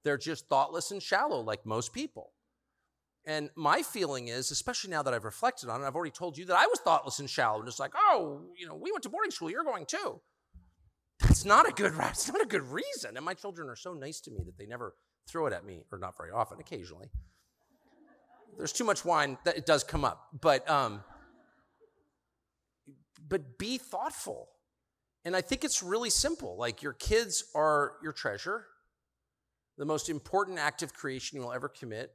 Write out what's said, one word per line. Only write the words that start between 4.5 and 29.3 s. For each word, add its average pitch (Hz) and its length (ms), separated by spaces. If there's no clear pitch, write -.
especially 202 400
now 156 120
that 131 100
I've 113 100
reflected 131 460
on 120 120
it, 139 40
I've 135 100
already 165 160
told 165 260
you 175 80
that 180 120
I 285 100
was 480 140
thoughtless 139 380
and 143 100
shallow 110 300
and 113 60
just 120 140
like, 139 160
"Oh, 214 460
you 180 100
know, 156 80
we 294 160
went 403 120
to 240 60
boarding 359 220
school, 165 180
you're 262 140
going 233 220
too." 349 340
That's - 240
not 220 200
a - 60
good, 190 220
<laughs> 160 40
that's - 300
not 349 140
a 403 40
good 175 180
reason. 139 520
And 135 80
my 180 100
children 170 360
are 117 80
so 180 160
nice 151 280
to 110 100
me 98 140
that 90 120
they 101 80
never 117 300
throw 165 160
it 117 80
at 87 120
me, 90 280
or 98 40
not 92 200
very 85 140
often, 110 280
occasionally. 87 480
There's - 160
too 254 100
much 202 220
wine 147 400
that 175 100
it 165 100
does 151 200
come 147 180
up, - 240
but, 143 280
um, 117 320
but 143 320
be 233 200
thoughtful. 240 720
And 170 100
I 185 60
think 254 240
it's - 180
really 208 280
simple. 262 480
Like, 120 260
your 143 80
kids 214 540
are 151 380
your 156 80
treasure. 156 540